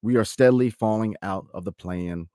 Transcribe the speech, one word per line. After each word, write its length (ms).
we 160
are 80
steadily 440
falling 520
out 320
of 100
the 80
play-in 640